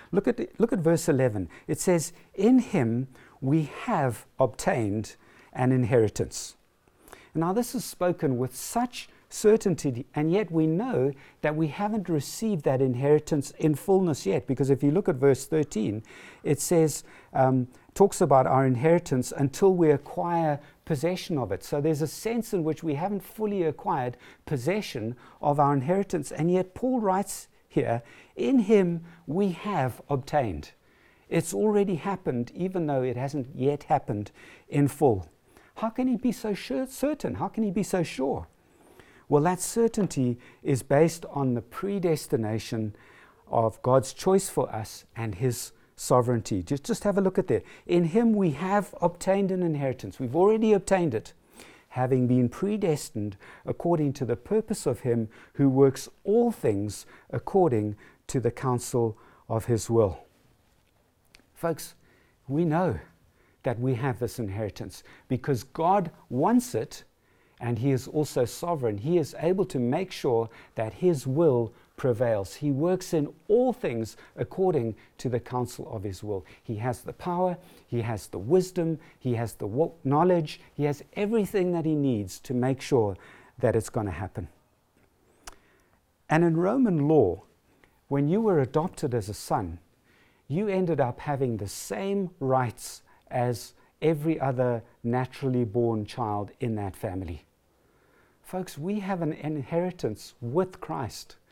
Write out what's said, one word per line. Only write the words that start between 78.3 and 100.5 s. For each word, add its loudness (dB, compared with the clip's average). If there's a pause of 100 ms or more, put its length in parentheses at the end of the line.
wisdom, 0 (220)
he -2
has -4
the -6
wo-, -2 (100)
knowledge, 2 (120)
he -2
has -4 (140)
everything 0
that -2
he 0
needs -2
to -8
make 0
sure 2 (400)
that 4
it's 0
gonna -4
happen. -8 (1800)
And 4
in 2
Roman 2
law, 4 (640)
when 0
you 2
were 2
adopted -2
as -2
a -8
son, -6 (680)
you -4
ended 0
up -2
having -2
the -6
same -6 (100)
rights -2 (260)
as -4 (280)
every 0
other 0 (200)
naturally -2
born 0
child -6 (100)
in -2
that -6
family. -8 (960)
Folks, -10
we -4
have -4
an -2
inheritance -4
with -4